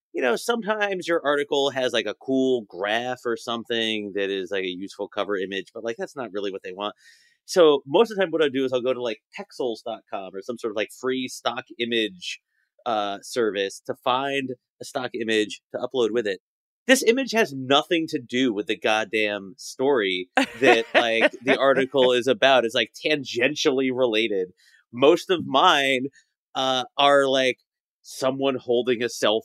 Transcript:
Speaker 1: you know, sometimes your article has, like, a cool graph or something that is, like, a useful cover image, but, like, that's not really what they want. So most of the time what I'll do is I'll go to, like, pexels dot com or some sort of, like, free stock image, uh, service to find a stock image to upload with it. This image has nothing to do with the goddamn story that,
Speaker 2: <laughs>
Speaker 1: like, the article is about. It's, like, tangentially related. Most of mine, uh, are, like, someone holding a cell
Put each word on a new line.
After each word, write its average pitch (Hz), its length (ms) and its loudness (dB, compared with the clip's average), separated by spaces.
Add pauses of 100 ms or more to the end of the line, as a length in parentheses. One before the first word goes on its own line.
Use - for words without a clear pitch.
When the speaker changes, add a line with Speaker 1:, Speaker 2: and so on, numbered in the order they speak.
(140)
Speaker 1:
you - 80 -4
know, 185 140 2
sometimes 202 720 -4
your 165 160 0
article 143 460 0
has, 127 240 -2
like, 110 140 0
a 101 80 -6
cool 131 520 0
graph 113 560 -4
or 117 140 -4
something 110 800 -4
that 98 160 -2
is, 95 180 -4
like, 95 140 -4
a 95 40 -4
useful 95 400 -10
cover 101 300 -4
image, 95 380 -6
but, 110 80 -14
like, 117 140 -8
that's 185 180 -10
not 120 160 -10
really 101 200 -6
what 95 120 -10
they 92 80 -14
want. 101 240 -8 (500)
So 156 400 4
most 185 240 4
of 208 80 -12
the 196 60 2
time 165 80 -4
what 160 100 0
I'll 147 80 2
do 135 160 -2
is 127 80 -4
I'll 127 80 0
go 127 120 0
to, 123 80 -10
like, 113 200 -6 (160)
pexels 113 480 -8
dot 110 140 -8 (120)
com 95 220 -10
or 95 80 -10
some 117 160 -10
sort 113 140 -6
of, 101 40 -8
like, 104 160 -2
free 127 360 -4
stock 123 380 -8 (120)
image, 110 600 -4 (440)
uh, 101 380 -4
service 101 640 -2
to 127 80 -6 (100)
find 135 480 -2 (300)
a - 40 -14
stock 123 280 -8
image 107 480 -2 (100)
to 123 60 -6
upload 123 320 0
with 110 160 -2
it. 98 140 -4 (480)
This 262 160 4
image 240 300 2
has 208 200 0
nothing 143 540 0
to 151 120 -4
do 123 340 0
with 101 120 -4
the 107 120 -4
goddamn 107 800 -2
story 101 800 -2
that, - 540 2
Speaker 2:
<laughs> - 60 0
Speaker 1:
like, 113 480 2
the 131 160 0
article 131 520 4
is 123 140 2
about. 127 400 4
It's, 113 80 -4
like, 117 200 0 (120)
tangentially 135 880 0
related. 107 600 0 (380)
Most 139 380 4
of 160 160 -2
mine, 135 600 4 (480)
uh, 131 300 -2 (120)
are, 143 300 6
like, 131 320 2 (480)
someone 135 460 -2
holding 120 480 0
a 117 80 -2
cell 110 360 0